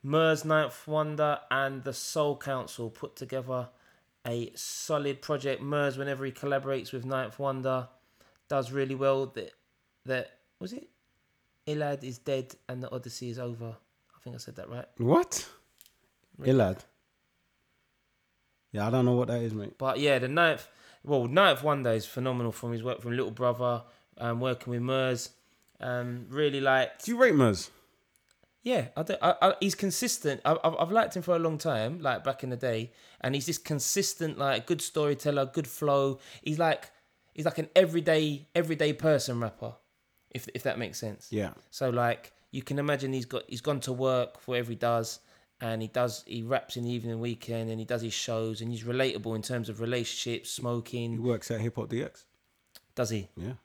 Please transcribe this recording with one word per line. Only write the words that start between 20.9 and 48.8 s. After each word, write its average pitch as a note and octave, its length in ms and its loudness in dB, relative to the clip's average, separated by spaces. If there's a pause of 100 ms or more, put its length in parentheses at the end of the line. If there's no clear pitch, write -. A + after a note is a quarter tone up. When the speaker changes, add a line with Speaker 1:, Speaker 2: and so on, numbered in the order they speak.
Speaker 1:
well, C3+ 220 2
Ninth D3 360 6
Wonder C#3 300 2
is A2 140 0
phenomenal B2 460 -2
from A#2+ 200 -6
his A2+ 100 -4
work B2 180 -4
from A#2 120 -6
Little A#2+ 180 0
Brother, A#2+ 540 0 (340)
um, A#2 220 -2
working B2+ 320 -2
with A#2+ 100 -2
Murs. C3 480 0 (500)
Um, B2 480 -6
really C#3+ 320 0
liked C3 440 4
Speaker 2:
Do G#3+ 80 -4
you A#3+ 60 0
rate A#3+ 160 8
Murs? A2+ 360 6 (920)
Speaker 1:
Yeah, A3+ 240 2 (100)
I D#3 60 -2
do, E3+ 180 -2
I, E3+ 220 6
I, G3 180 8
he's G3 140 2
consistent. - 680 -2
I, D#3 200 6
I've, E3 140 4
I've E3 140 2
liked A3 220 4
him F3+ 80 -4
for E3+ 140 2
a - 20 2
long D#3+ 200 0
time, C3+ 420 0
like, B2 240 -2
back C3 180 -2
in B2+ 80 -6
the B2 60 -4
day, A#2 360 -2 (280)
and C3 140 0
he's C3+ 120 -2
this E3 120 -2
consistent, D#3+ 800 -2
like, C3+ 280 2
good E3 140 0
storyteller, D3 680 0
good D3+ 220 -4
flow. C#3 500 2 (240)
He's D3+ 160 -2
like, D#3+ 320 2 (440)
he's D3+ 100 -6
like - 140 0
an D#3 180 -4
everyday, D#3 800 4
everyday D#3 400 2
person C#3+ 460 4
rapper, A2+ 340 -6 (560)
if, - 240 -10
if A#2+ 80 -8
that A#2+ 160 -2
makes G#2 200 -6
sense. G#2 320 -8
Speaker 2:
Yeah. G#2 200 0 (200)
Speaker 1:
So, C3 200 -2
like, A#2+ 420 0 (200)
you C3+ 100 -6
can C#3 160 -2
imagine C#3 340 0
he's B2+ 140 -4
got, - 220 -6
he's A#2+ 120 -8
gone C#3 200 -2
to C3 120 -6
work, B2+ 540 0
whatever B2 240 -2
he A2+ 60 -4
does, A#2 420 0 (420)
and A2+ 220 -2
he A2 60 -4
does, B2 380 -2
he A#2 160 -6
raps B2 360 -2
in A#2+ 60 -4
the A#2+ 60 -2
evening, A#2 300 -4
weekend, A#2 480 -4
and A2+ 100 -4
he A2+ 60 -6
does A#2 160 -2
his A2+ 140 -4
shows, A2+ 480 -2
and A#2 80 -4
he's A2+ 140 -6